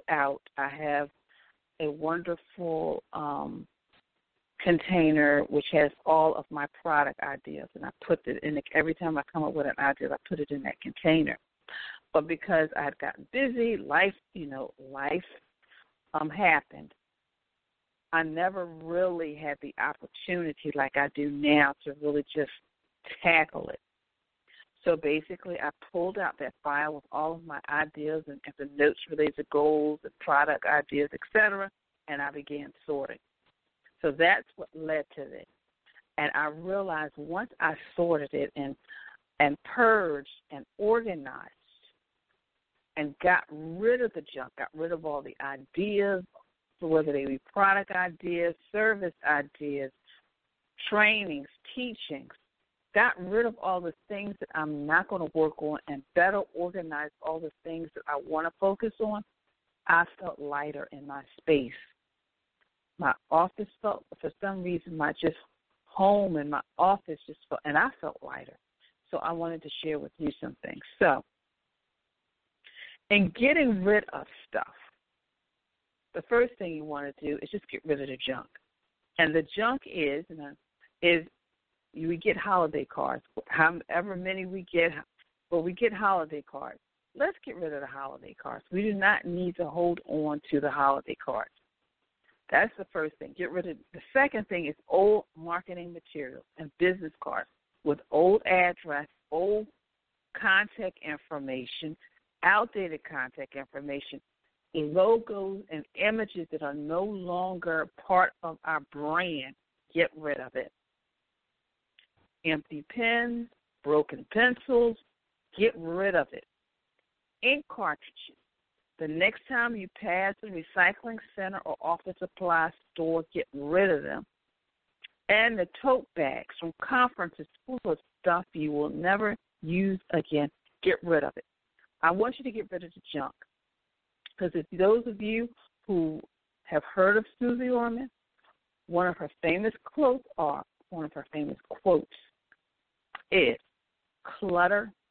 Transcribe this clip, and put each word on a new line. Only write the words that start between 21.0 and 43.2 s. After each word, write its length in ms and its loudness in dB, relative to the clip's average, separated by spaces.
do 160 -2
now 460 4
to 160 -10
really 240 0
just 160 -2
tackle 480 2
it. 100 -12
So 120 2
basically, 640 -4
I 100 -6
pulled 260 -2
out 220 -2
that 140 -8
file 320 -2
with 160 -14
all 220 -2
of 120 -14
my 140 -12
ideas 580 -4
and, 180 -14
and 120 -18
the 120 -10
notes 180 6
related 240 2
to 160 -8
goals 520 4
and 160 -16
product 460 2
ideas, 480 0
et 60 -12
cetera, 380 2
and 140 -6
I 100 -4
began 420 -10
sorting. 340 -6
So 100 2
that's 440 4
what 200 -14
led 300 -4
to 100 -12
this. 220 -16
And 160 0
I 100 0
realized 720 -4
once 320 -6
I 140 0
sorted 360 2
it 240 -4
and, 200 -6
and 240 4
purged 680 4
and 140 -14
organized 720 -2
and 280 -6